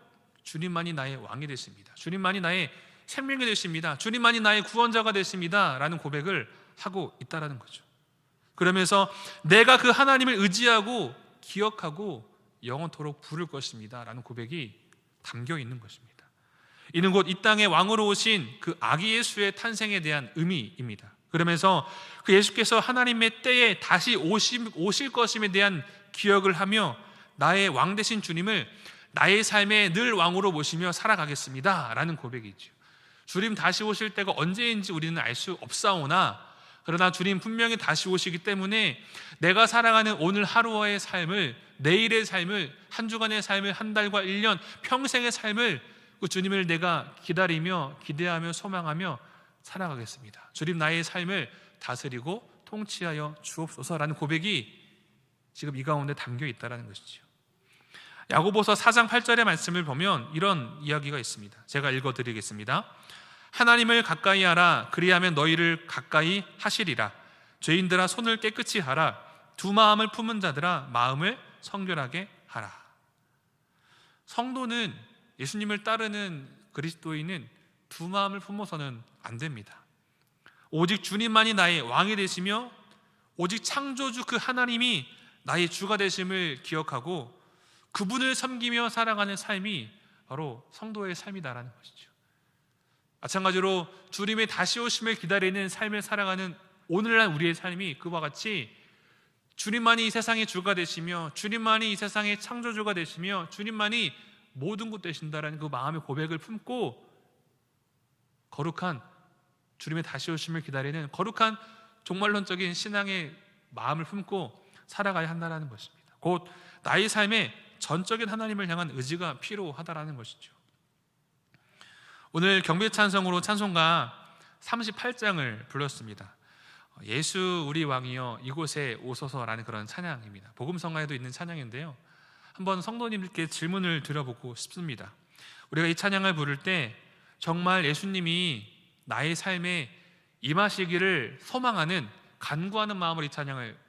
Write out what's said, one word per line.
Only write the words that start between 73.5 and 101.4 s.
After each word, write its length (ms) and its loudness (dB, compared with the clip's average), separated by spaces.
성도는, 680 -4
예수님을 440 -4
따르는 640 -4
그리스도인은 760 -8
두 180 -12
마음을 320 -2
품어서는 640 -10
안 140 -12
됩니다. 460 -12
오직 340 2
주님만이 500 2
나의 280 4
왕이 340 2
되시며, 560 -2
오직 280 -2
창조주 640 -4
그 120 -2
하나님이 680 0
나의 240 2
주가 300 -2
되심을 640 -2
기억하고 760 -6
그분을 440 0
섬기며 540 -2
살아가는 460 0
삶이 540 -6
바로 440 -10
성도의 440 -8
삶이다라는 600 -10
것이죠. 340 -20
마찬가지로 760 0
주님의 360 0
다시 320 -2
오심을 360 -2
기다리는 520 0
삶을 340 -4
살아가는 540 -4
오늘날 400 4
우리의 280 0
삶이 440 -8
그와 200 -6
같이 540 -6
주님만이 520 2
이 20 0
세상의 360 0
주가 280 -2
되시며, 600 -4
주님만이 580 0